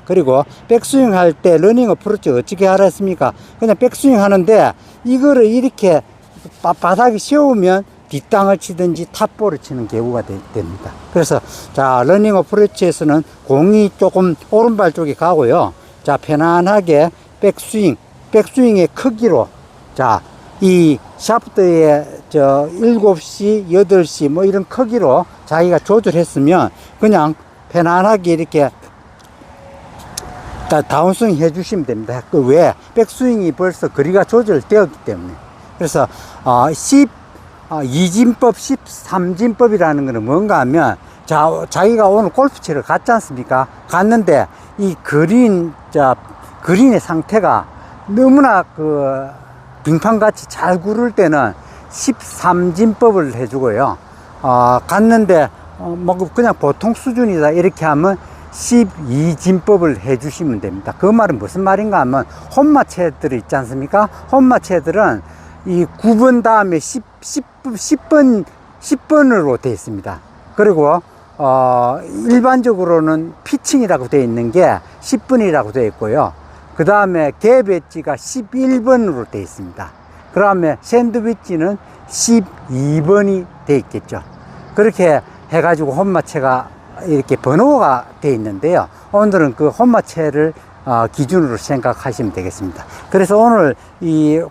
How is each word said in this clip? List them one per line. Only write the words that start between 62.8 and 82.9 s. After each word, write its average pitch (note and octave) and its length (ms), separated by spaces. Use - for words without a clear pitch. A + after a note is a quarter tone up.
있지 B2 240
않습니까? C3+ 520
홈마체들은 F#3+ 920
이 F3 200
구 A3 180
번 A#3+ 260
다음에 G3+ 360
십, A3 240
십, - 220
십 - 340
번, B3+ 340
십 - 280
번으로 A#3 480
돼 B2+ 140
있습니다. G2+ 500
그리고, E3+ 460
어, C3 600
일반적으로는 F#3 1040
피칭이라고 F3+ 640
돼 C#3+ 140
있는 A#2 300
게 D3 260
십 - 260
번이라고 E3 460
돼 A#2+ 140
있고요. A2 480
그 E3 100
다음에 F#3 540
갭 A#3 280
엣지가 D#3+ 480
십일 B3+ 640
번으로 G#3+ 440
돼 G2+ 160
있습니다. F2+ 480
그 F3+ 80
다음에 F3+ 400
샌드위치는 G#3+ 960
십이 D#3 920